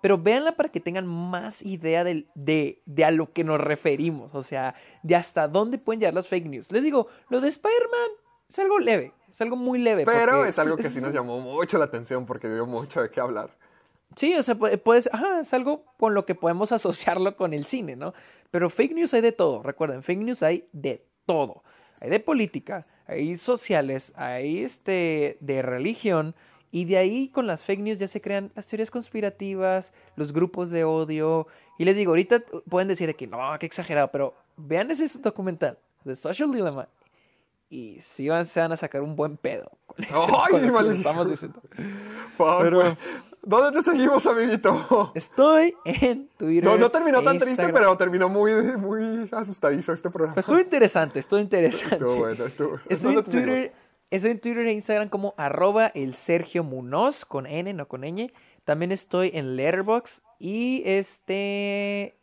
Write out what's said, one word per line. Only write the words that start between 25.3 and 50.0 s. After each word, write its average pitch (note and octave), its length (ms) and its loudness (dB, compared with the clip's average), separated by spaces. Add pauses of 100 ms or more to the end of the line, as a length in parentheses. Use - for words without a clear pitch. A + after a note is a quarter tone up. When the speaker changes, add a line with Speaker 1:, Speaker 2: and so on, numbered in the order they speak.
Speaker 1:
de C#3 200 -2
religión, D#3 720 -2 (380)
y F3 140 -2
de F#3 120 0
ahí G#3+ 300 2
con C4 180 -4
las E3+ 200 -4
fake G3 160 -2
news G#3 180 -4
ya G3 80 -4
se G3+ 140 -8
crean G3 340 -6
las G3+ 120 -14
teorías A3 220 -6
conspirativas, G3 1000 -4 (240)
los D3 160 -6
grupos F3 400 -2
de E3 140 0
odio, D#3 640 0 (300)
y D#3+ 60 -2
les F#3+ 140 4
digo, G3 160 2
ahorita G3 260 4 (300)
pueden F#3 180 0
decir F3 200 -2
de D3+ 100 -4
que, B2+ 100 -12
"No, G#2 100 -10 (220)
qué E3+ 60 -8
exagerado", D3+ 460 0
pero C#3 220 -2 (220)
vean D#3+ 360 -2
ese D4 280 -4
documental, F#3 580 -4 (280)
The C3 100 -8
Social C4 380 -2
Dilemma, D#3+ 340 -4 (840)
y A#2 300 -16
sí - 300 -8
van, E3+ 160 0
se E3+ 160 -2
van E3 100 0
a D#3+ 60 -4
sacar C#3+ 240 -6
un D3 160 -8
buen D3+ 180 -2
pedo - 340 -8 (160)
con - 180 -16
eso, E3 380 4
Speaker 2:
¡Ay, F#4 100 4
Speaker 1:
con - 20 8
lo E4+ 60 8
que C4 60 2
les B3 60 4
Speaker 2:
maldición! G#3+ 280 4
Speaker 1:
estamos E3+ 300 0
diciendo. D3 320 -8 (760)
Speaker 2:
Fuck, E3 240 6
Speaker 1:
Pero E3+ 200 6
Speaker 2:
güey. F3 120 6 (480)
¿Dónde C4+ 400 4
te - 80 2
seguimos, C#4+ 380 4
amiguito? A3 880 2
Speaker 1:
Estoy D#4 580 6 (120)
en C4+ 420 0 (100)
Twitter, E3 280 2
Speaker 2:
No, G#3+ 120 8
no A#3 140 6
terminó D4+ 320 4
tan C4+ 140 4
triste, B3+ 140 2
Speaker 1:
Instagram. B3+ 220 0
Speaker 2:
pero G3 240 6
terminó F#3 300 2
muy, G#3 260 4
muy A3 800 -2
asustadizo G3 640 -2
este F3+ 160 -4